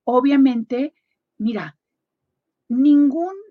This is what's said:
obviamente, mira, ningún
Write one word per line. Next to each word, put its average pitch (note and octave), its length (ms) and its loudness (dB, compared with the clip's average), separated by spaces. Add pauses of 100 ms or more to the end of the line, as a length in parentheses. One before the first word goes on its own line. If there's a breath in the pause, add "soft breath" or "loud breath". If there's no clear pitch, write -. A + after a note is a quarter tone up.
obviamente, B3+ 920 0 (440)
mira, G#3 400 -8 (880)
ningún C#4+ 680 2 (160)